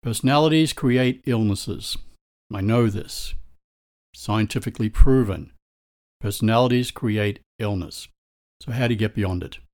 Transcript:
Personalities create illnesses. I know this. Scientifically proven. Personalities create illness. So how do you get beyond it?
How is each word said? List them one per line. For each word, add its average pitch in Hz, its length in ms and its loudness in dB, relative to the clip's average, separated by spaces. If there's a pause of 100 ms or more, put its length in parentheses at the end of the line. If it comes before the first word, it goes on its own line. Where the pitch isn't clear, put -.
Personalities 147 680 2
create 127 540 0
illnesses. 110 720 -2 (540)
I 101 100 -6
know 117 260 2
this. - 480 -6 (800)
Scientifically 110 760 -2
proven. 110 640 4 (720)
Personalities 120 680 2
create 107 520 -2 (180)
illness. 98 480 -6 (540)
So - 100 -10
how 120 160 -2
do 120 60 2
you 107 60 0
get 110 140 0
beyond 92 300 -2
it? - 160 -14 (140)